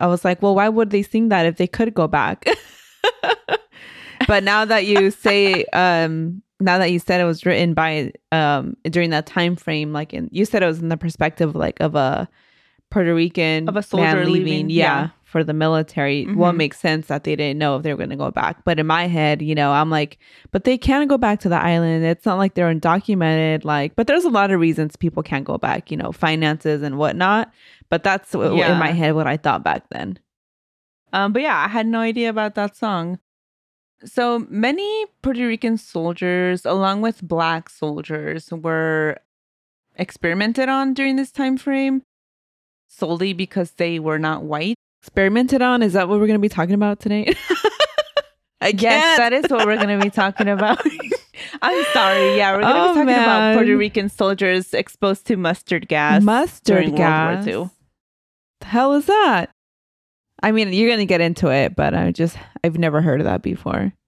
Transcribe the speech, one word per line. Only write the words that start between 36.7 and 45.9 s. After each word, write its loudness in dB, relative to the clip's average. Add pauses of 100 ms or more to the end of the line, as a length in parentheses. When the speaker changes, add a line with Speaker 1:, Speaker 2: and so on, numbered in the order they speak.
Speaker 2:
with -4
Black -2
soldiers, -8
were -2 (800)
experimented -2
on 0
during 0
this -4
time -2
frame -2 (840)
solely -4
because -6
they -4
were -2
not -4
white. -4 (260)
Speaker 1:
Experimented 2
on? 2
Is 2